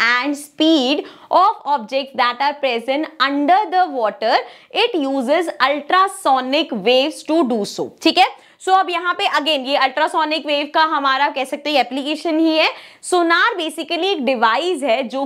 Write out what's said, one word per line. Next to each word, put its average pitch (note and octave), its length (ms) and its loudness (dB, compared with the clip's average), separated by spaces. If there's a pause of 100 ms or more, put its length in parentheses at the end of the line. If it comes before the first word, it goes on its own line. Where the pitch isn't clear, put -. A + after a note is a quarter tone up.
and C4+ 280 0
speed D4+ 640 0 (300)
of G4 240 4 (100)
objects C4+ 540 -4
that A#3+ 200 0
are C#4+ 200 0
present C4 500 -2 (100)
under C#4+ 380 2 (140)
the F#4 180 2
water. A3+ 460 0 (360)
It A#4 220 0
uses C#4 560 0 (200)
ultrasonic D4 1000 0 (140)
waves C4 380 2
to D#4+ 260 2
do A3 160 -2
so। C#3+ 220 -6 (160)
ठीक E4 140 2
है? F#4+ 100 6 (360)
So F#4+ 120 0
अब F#4 140 2
यहाँ F4 280 -2
पे G4+ 100 -2
again C#4+ 380 -2
ये C#4 120 0
अल्ट्रासोनिक D4+ 680 0
वेव D4 280 -2
का E4 100 4
हमारा C#4 520 0
कह C4 100 -4
सकते D4 240 -8
हैं D4 100 2
एप्लीकेशन D4+ 600 -2
ही D#4+ 180 2
है। E4 100 4 (420)
सोनार F4+ 480 2
basically E4 480 -6
एक F4 200 -2
डिवाइस C4+ 580 0
है B3+ 200 0
जो C4 220 -6